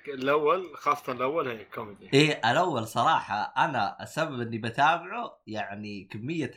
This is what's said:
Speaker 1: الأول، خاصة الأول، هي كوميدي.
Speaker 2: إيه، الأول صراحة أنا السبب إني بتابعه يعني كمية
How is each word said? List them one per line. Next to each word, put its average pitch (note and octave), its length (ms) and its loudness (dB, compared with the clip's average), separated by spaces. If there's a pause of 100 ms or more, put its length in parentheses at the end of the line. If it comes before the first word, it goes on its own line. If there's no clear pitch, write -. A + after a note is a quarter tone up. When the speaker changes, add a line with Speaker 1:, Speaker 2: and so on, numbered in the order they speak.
Speaker 1:
الأول، D3 680 0
خاصة - 360 -2
الأول، C3+ 360 -2
هي A2 160 -8
كوميدي. G#2 500 -12
Speaker 2:
إيه، C#3+ 360 6
الأول C#3 380 2
صراحة A#2 680 0
أنا C3 460 0
السبب D3+ 380 -4
إني A2+ 180 -4
بتابعه E3 880 0
يعني G#2 580 -8
كمية B2+ 520 -6